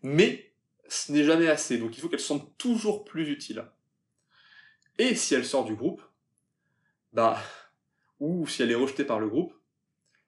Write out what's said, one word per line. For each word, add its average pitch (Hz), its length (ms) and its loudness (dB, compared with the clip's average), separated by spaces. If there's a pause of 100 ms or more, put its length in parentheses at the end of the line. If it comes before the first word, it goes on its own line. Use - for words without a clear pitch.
Mais 160 500 2 (360)
ce - 240 -6
n'est 147 100 6
jamais 165 260 6
assez, 139 300 0
donc 113 180 -6
il - 40 -16
faut 165 80 -6
qu'elle - 100 -4
se - 80 -8
sente 147 320 -4
toujours 214 460 0
plus 160 240 -6
utile. - 360 -8 (1300)
Et 240 160 2
si - 200 0
elle 123 120 0
sort - 180 0
du 110 100 -6
groupe, 123 280 -4 (1120)
bah, 113 240 2 (800)
ou 160 280 -2
si - 160 -4
elle 120 80 2
est 120 40 2
rejetée 135 300 0
par 110 140 -2
le 107 100 -2
groupe, - 260 -2 (720)